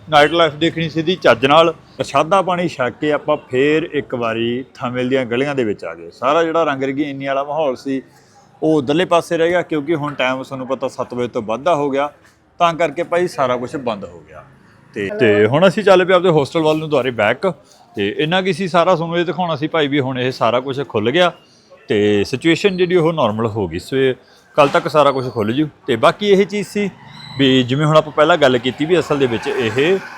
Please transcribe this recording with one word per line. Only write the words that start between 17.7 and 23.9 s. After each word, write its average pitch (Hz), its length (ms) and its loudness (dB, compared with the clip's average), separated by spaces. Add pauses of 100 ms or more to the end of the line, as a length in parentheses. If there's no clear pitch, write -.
ਤੇ 104 220 -2
ਇੰਨਾ 160 240 0
ਕੀ 190 120 -2
ਸੀ 185 140 -4
ਸਾਰਾ 175 280 2
ਤੁਹਾਨੂੰ 165 220 -4
ਇਹ 175 80 0
ਦਿਖਾਉਣਾ 165 300 -4
ਸੀ 139 120 -4
ਭਾਈ 151 200 0
ਵੀ 143 120 0
ਹੁਣ 127 200 -4
ਇਹ 127 120 -2
ਸਾਰਾ 123 280 0
ਕੁਛ 135 200 -6 (100)
ਖੁੱਲ੍ਹ 113 220 0
ਗਿਆ 175 200 2 (560)
ਤੇ 104 360 2
ਸਿਚੁਏਸ਼ਨ 165 540 0
ਜਿਹੜੀ 180 180 0
ਉਹ 170 180 2
ਨਾਰਮਲ 113 340 -2
ਹੋ 104 200 -4
ਗਈ। 82 120 -8
ਸੋ 135 180 -6